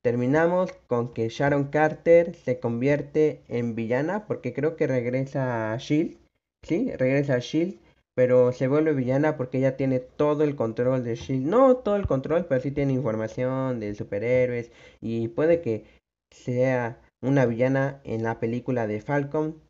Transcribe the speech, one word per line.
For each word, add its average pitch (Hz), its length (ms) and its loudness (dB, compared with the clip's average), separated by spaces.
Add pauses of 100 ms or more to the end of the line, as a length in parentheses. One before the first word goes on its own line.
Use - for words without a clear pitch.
terminamos 156 720 2 (160)
con 120 240 -2
que 113 160 -2
Sharon 143 360 0
Carter 160 680 4
se - 240 -4
convierte 143 880 0
en 120 300 -4
villana 139 500 -2
porque 120 260 -6
creo 151 220 -2
que 147 140 -2
regresa 127 840 -2
a 113 40 -4
shield. - 420 -2 (460)
Sí, 208 320 -2
regresa 139 380 2
a 123 40 2
shield, 165 400 -4 (380)
pero 127 340 4
se 131 160 -2
vuelve 151 280 2
villana 135 420 0
porque 131 220 -4
ella 135 180 2
tiene 131 240 0
todo 147 420 0
el 147 140 0
control 123 480 0
de 117 100 -4
shield. 131 320 -4
No 247 300 6
todo 208 180 -2
el 202 140 -2
control, 151 380 0
pero 131 140 0
sí 139 120 -4
tiene 139 220 0
información 127 840 -2
de 104 160 -6
superhéroes 120 800 -2 (280)
y 113 280 -4
puede 160 320 2
que 113 240 -4 (480)
sea 123 680 -2 (220)
una 131 240 4
villana 135 560 0
en 113 220 -6
la 113 160 -2
película 120 480 -2
de 107 120 -4
Falcon 151 680 -4